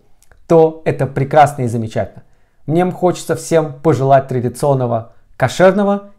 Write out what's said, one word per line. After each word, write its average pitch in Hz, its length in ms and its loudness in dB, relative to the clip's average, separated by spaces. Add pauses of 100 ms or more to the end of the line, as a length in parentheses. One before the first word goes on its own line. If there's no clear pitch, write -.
(480)
то 160 380 2
это - 200 -2
прекрасно 143 560 0
и 123 60 -2
замечательно. 110 560 -8 (420)
Мне 175 260 0
хочется 175 440 -4
всем 156 380 -2
пожелать 135 540 2
традиционного 123 880 -2 (240)
кошерного 196 800 0